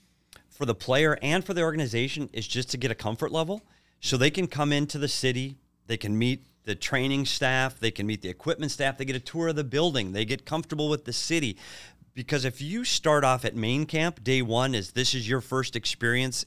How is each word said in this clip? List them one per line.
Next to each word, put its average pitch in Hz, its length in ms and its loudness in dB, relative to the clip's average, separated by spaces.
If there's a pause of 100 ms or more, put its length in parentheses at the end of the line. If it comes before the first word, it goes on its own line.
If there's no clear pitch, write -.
(500)
for - 160 -4
the 117 80 2
player 143 480 2
and 160 200 2
for 190 120 -4
the 170 80 2
organization 139 720 -2
is 113 120 -6
just 127 260 -4
to - 40 -4
get 123 140 -2
a 113 40 -2
comfort 117 380 -4
level 165 300 -2 (360)
so - 200 2
they 139 120 6
can 180 160 0
come 147 280 0
into 147 240 0
the 143 100 -2
city, 131 480 -2 (300)
they 113 100 -4
can 107 220 0
meet 127 260 2 (200)
the 107 100 -2
training 135 520 0
staff, 131 520 0
they 117 120 0
can 101 160 -4
meet 107 160 -2
the 92 80 -6
equipment 156 420 -2
staff, 135 240 -2
they 135 80 -6
get 131 120 -2
a 123 40 -4
tour 165 280 -4
of 160 80 0
the 151 80 -2
building, 131 480 0
they 104 120 0
get 120 220 -4
comfortable 151 420 -2
with 147 160 0
the 123 80 -8
city. 143 460 -2 (560)
Because 127 320 -2
if 127 160 -4
you 202 220 -4
start 151 380 4
off 131 220 4
at 107 100 -2
main 120 300 2
camp, 156 400 -2
day 131 160 4
one, 123 340 2
is 98 180 -4
this 127 220 2
is 117 140 -4
your 123 140 2
first 131 340 -2
experience 123 720 0